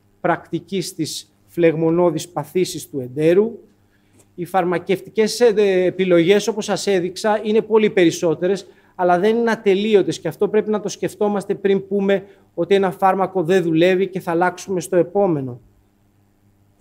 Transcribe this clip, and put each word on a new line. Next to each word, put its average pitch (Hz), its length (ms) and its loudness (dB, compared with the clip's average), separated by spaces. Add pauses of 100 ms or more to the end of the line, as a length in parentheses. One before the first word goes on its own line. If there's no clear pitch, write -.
(200)
πρακτική 170 600 -4
στις - 520 -10 (140)
φλεγμονώδεις 165 840 2
παθήσεις 156 600 -4
του 143 100 -8
εντέρου. 165 580 0 (760)
Οι 175 100 -10
φαρμακευτικές, 180 960 -2
ε, 233 140 4 (300)
επιλογές, 180 640 2
όπως 214 160 -6
σας 185 220 -4
έδειξα, 202 560 -2
είναι 214 180 0
πολύ 214 300 2
περισσότερες, 175 760 0 (320)
αλλά 180 200 2
δεν 214 180 2
είναι 233 140 0
ατελείωτες 202 680 2
και 170 100 -8
αυτό 190 200 -4
πρέπει 202 220 -2
να 214 100 -2
το 202 80 -8
σκεφτόμαστε 202 680 -4
πριν 196 320 -2
πούμε 196 380 -2 (300)
ότι 170 200 0
ένα 196 160 2
φάρμακο 190 520 0
δεν 180 200 2
δουλεύει 180 440 2
και 185 140 -8
θα 175 100 -8
αλλάξουμε 175 500 -2
στο 180 160 -4
επόμενο. 165 640 0 (1200)